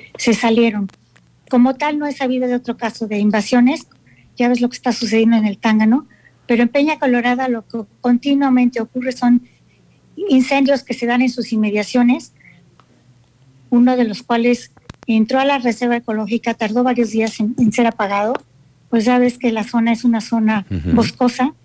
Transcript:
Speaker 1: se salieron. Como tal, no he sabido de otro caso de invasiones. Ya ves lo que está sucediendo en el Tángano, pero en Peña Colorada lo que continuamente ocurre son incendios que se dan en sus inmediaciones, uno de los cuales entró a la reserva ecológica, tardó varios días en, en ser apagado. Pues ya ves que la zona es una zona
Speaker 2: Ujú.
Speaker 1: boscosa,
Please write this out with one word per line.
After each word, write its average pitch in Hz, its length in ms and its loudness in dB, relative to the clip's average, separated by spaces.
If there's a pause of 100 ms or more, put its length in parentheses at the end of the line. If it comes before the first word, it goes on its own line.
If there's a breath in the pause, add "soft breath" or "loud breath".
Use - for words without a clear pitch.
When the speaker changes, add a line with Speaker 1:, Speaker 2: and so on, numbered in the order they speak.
(160 loud breath)
Speaker 1:
se - 180 0
salieron. 226 540 0 (600)
Como 254 240 4
tal, 294 240 -4
no 294 80 -4
he 285 60 -4
sabido 254 340 -2
de 247 80 -2
otro 247 220 -6
caso 226 320 -6
de 208 100 -4
invasiones. 240 680 2 (480 soft breath)
Ya 247 100 0
ves 240 140 0
lo 240 80 0
que - 80 -10
está 254 160 -2
sucediendo 226 440 2
en 214 100 0
el 202 120 -4
Tángano, 220 480 2 (400 soft breath)
pero 240 160 2
en 240 60 2
Peña 294 320 0
Colorada 247 480 0
lo 226 180 -4
que 233 140 -10 (200)
continuamente 247 800 2
ocurre 254 300 -6
son 247 320 2 (840 soft breath)
incendios 269 560 2
que 240 100 -8
se 240 120 -6
dan 240 140 0
en 254 100 2
sus 240 220 -6
inmediaciones, 220 800 0 (1400 soft breath)
uno 247 260 4
de 247 80 2
los 208 180 -6
cuales 240 480 0 (380)
entró 220 320 2
a 269 40 2
la 277 140 0
reserva 240 380 -2
ecológica, 226 580 -4
tardó 226 300 -2
varios 247 260 0
días 220 300 -2
en, 214 180 -2
en 220 140 2
ser 233 160 2
apagado. 208 460 -2 (560)
Pues 226 160 2
ya 247 120 4
ves 247 200 2
que 240 120 -2
la 220 140 -2
zona 233 260 0
es 233 140 -2
una 226 160 2
zona 220 500 -2
Speaker 2:
Ujú. 87 220 -4
Speaker 1:
boscosa, 247 600 0 (120)